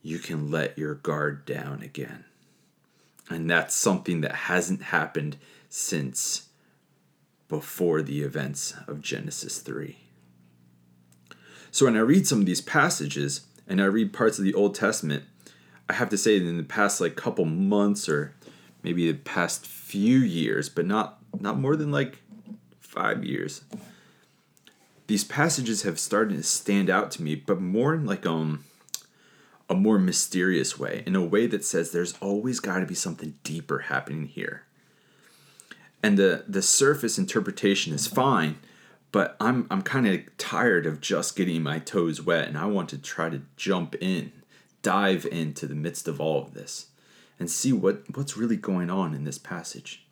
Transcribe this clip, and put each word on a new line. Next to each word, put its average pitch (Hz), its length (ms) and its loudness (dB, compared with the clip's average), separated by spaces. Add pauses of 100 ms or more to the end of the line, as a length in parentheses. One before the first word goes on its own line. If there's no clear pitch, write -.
you 82 160 -6
can 76 320 -4
let 78 280 -2
your 76 160 -4
guard 76 500 -4
down 69 380 -8
again. 64 420 -12 (1040)
And 82 220 -2
that's 82 240 4
something 90 480 2
that - 240 -4
hasn't 90 380 0
happened 76 520 -2 (320)
since - 800 -4 (1000)
before 80 540 0
the 71 180 -4
events 71 540 -6 (120)
of 76 140 -10
Genesis - 600 -8
three. 71 360 -10 (1700)
So - 160 6
when 117 100 6
I 107 40 6
read 147 260 6
some 120 140 4
of 98 60 6
these 90 140 2
passages, 71 840 0 (200)
and 95 140 2
I 98 60 6
read 101 260 2
parts 110 260 2
of 101 60 -2
the 95 80 2
Old 98 220 4
Testament, 87 500 0 (640)
I - 60 0
have 113 160 0
to 104 80 0
say 107 200 6
that 90 80 0
in 85 120 -2
the 82 40 -4
past, 101 380 0
like, 85 160 0
couple 104 300 0
months 101 600 2
or 73 280 0 (480)
maybe 85 280 0
the 73 80 -2
past - 480 -4
few 110 520 2
years, 82 500 0
but 85 160 -2
not, 104 380 -2 (180)
not 107 180 -2
more 135 160 2
than, 151 160 -2
like, 143 280 -2 (640)
five - 440 -2
years, - 380 -6 (1400)
these 104 180 0
passages 135 580 0
have 90 160 -2
started 104 380 0
to 71 60 -6
stand 98 480 2
out 95 220 2
to - 100 -8
me, 78 120 -2
but 92 280 -2
more 113 320 2
in, 156 100 -2
like, 98 220 -2
um, 80 400 -2 (1040)
a 87 40 2
more 101 240 6
mysterious 92 800 0
way, 50 280 -6
in 92 100 0
a 92 80 2
way 85 220 2
that 107 180 -2
says 82 280 -2
there's 87 260 -2
always 107 420 -2
gotta 92 240 -2
be 90 100 -6
something 78 480 -8
deeper 78 360 -6
happening 71 480 -4
here. - 380 -10 (1400)
And 104 160 6
the, 95 300 6
the 98 160 -2
surface 139 560 4
interpretation 98 760 2
is 71 140 -2
fine, 101 540 2 (500)
but - 300 0
I'm, 120 280 2
I'm 98 140 -2
kinda 104 400 2 (160)
tired 90 480 2
of 76 140 -2
just - 340 -2
getting 87 260 0
my 78 200 -2
toes 80 420 0
wet, 82 240 2
and 73 100 -6
I 78 100 -2
want 98 240 0
to 73 80 -10
try - 320 -4
to 69 120 -6 (140)
jump 90 440 -2
in, 90 300 -2 (500)
dive 95 460 2
into 78 400 -4
the 69 80 -8
midst 76 320 -6
of 78 140 -4
all 78 200 0
of - 140 -14
this, - 320 -14 (500)
and 87 140 -6
see - 220 0
what, 98 440 0
what's 139 200 -6
really 113 200 0
going 90 340 -2
on 90 220 -2
in 71 120 -6
this 71 140 -8
passage. - 720 -14